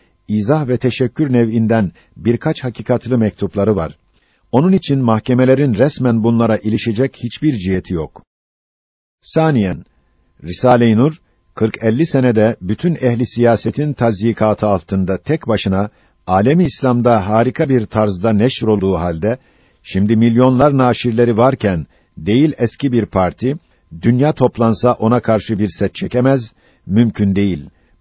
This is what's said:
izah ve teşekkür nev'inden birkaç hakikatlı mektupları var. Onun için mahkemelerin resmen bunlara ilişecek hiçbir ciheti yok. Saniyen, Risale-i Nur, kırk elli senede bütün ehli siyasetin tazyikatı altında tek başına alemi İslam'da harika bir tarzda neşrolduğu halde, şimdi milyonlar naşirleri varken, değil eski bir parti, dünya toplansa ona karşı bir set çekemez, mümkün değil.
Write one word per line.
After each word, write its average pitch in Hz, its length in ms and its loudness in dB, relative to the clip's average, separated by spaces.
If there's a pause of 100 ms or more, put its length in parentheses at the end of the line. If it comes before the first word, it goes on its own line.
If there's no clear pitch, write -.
(280)
izah 113 400 -2
ve 123 100 -2
teşekkür 127 560 -2
nev'inden 113 580 2 (260)
birkaç 117 460 -2
hakikatlı 120 540 -4
mektupları 101 580 0
var. 80 220 -6 (540)
Onun 160 200 2
için 160 280 0
mahkemelerin 127 760 2
resmen 117 480 0
bunlara 113 340 2
ilişecek 110 640 -4
hiçbir 143 300 -4
ciheti 92 400 -4
yok. 78 300 -8 (1000)
Saniyen, 120 640 -2 (580)
Risale-i 117 540 2
Nur, 151 240 0 (340)
kırk - 280 -4
elli 117 220 0
senede 120 560 2
bütün 110 340 -4
ehli 120 300 -2
siyasetin 117 680 0
tazyikatı 107 720 0
altında 95 500 -2
tek - 300 -6
başına 101 420 -2 (380)
alemi 120 360 2
İslam'da 120 640 0
harika 120 420 0
bir 123 160 0
tarzda 107 480 -2
neşrolduğu 104 600 0
halde, 87 420 -4 (460)
şimdi 104 320 0
milyonlar 127 640 4
naşirleri 120 600 0
varken, 107 480 0 (320)
değil 127 400 0
eski 123 340 -2
bir 117 140 0
parti, 98 520 -2 (440)
dünya 123 320 2
toplansa 120 600 0
ona 113 260 0
karşı 110 400 -2
bir 104 100 -2
set - 260 -6
çekemez, 127 580 -2 (320)
mümkün 104 500 0
değil. 90 340 -2 (320)